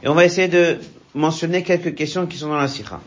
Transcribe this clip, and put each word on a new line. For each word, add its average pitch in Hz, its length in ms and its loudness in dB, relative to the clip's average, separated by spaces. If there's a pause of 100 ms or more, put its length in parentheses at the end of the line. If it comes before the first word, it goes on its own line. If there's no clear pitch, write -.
Et 131 60 -2
on 147 60 2
va 175 100 8
essayer 180 240 2
de 170 300 4 (360)
mentionner 165 480 0
quelques 175 320 -2
questions 156 320 -4
qui 170 100 -10
sont 151 120 -8
dans 151 100 -2
la 139 100 0
sikha. 92 380 -10